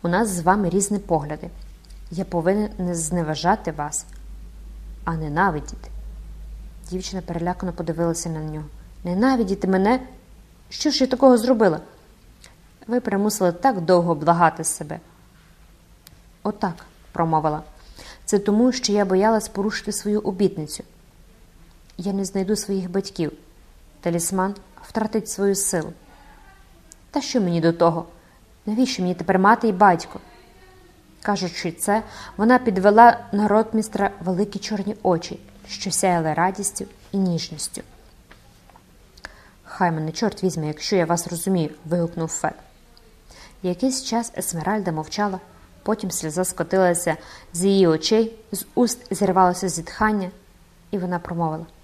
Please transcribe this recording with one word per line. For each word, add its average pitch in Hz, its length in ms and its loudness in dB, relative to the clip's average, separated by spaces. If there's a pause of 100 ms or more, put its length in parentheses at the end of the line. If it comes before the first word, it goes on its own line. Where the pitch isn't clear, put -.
у 175 60 -2
нас 202 220 2
з 175 120 -4
вами 185 280 4
різні 196 300 0
погляди. 156 500 -4 (640)
Я 185 140 -6
повинен 190 520 0
не 180 180 -4
зневажати 165 760 -2
вас, 147 340 -8 (1000)
а 165 100 -4
ненавидіти. 156 760 -2 (1000)
Дівчина 185 320 -6
перелякано 175 520 -4
подивилася 165 560 -2
на 160 100 -6
нього. 156 260 -8 (380)
«Ненавидіти 196 640 0
мене? 196 320 4 (720)
Що - 220 -2
ж 254 120 2
я 254 40 4
такого 254 300 6
зробила?» 214 420 4 (1080)
«Ви 240 120 0
примусили 202 520 0
так 196 300 0
довго 170 340 4
благати 160 480 2
себе». 151 360 -8 (1400)
«Отак», 208 420 -4 (260)
промовила. 156 520 0 (640)
«Це 202 140 2
тому, 214 320 4
що 220 200 -2
я 202 140 4
боялась 208 420 2
порушити 208 440 -4
свою 208 280 -2
обітницю. 185 640 -2 (1120)
Я 190 160 -4
не 196 120 -2
знайду 196 300 -2
своїх 190 360 -4
батьків. 185 400 -2 (680)
Талісман 185 540 0 (320)
втратить 220 420 -2
свою 196 260 0
силу. 170 380 -2 (1160)
Та 285 100 -2
що 254 200 0
мені 170 200 2
до 165 120 4
того? 165 320 2 (600)
Навіщо 220 380 0
мені 180 120 0
тепер 185 240 2
мати 220 280 4
і 220 40 2
батько?» 180 480 4 (1000)
Кажучи 180 500 -4
це, 208 320 0 (340)
вона 247 220 6
підвела 226 600 8 (120)
на 208 160 2
ротмістра 214 720 0
великі 190 400 -2
чорні 202 440 -6
очі, 175 360 0 (280)
що - 240 -8
сяяли 170 420 2
радістю 185 520 -2 (260)
і 202 60 -2
ніжністю. 170 640 -4 (1800)
«Хай - 280 -2
мене 156 200 -4
чорт - 320 -4
візьме, 160 240 -2
якщо 151 280 -4
я 175 100 2
вас 170 220 -2
розумію», 170 420 -2 (160)
вигукнув 165 420 -2
Феб. - 260 -4 (1120)
Якийсь 185 400 -2
час 226 340 -4
Есмеральда 185 540 -4
мовчала, 185 480 -4 (440)
потім 208 280 -4
сльоза 160 340 -4
скотилася 175 720 0 (360)
з 175 120 -4
її 196 220 6
очей, 220 480 2 (160)
з - 140 -6 (100)
уст 233 400 0
зірвалося 185 540 2
зітхання, 190 600 -2 (600)
і 208 60 -2
вона 180 220 -2
промовила: 165 460 -4 (180)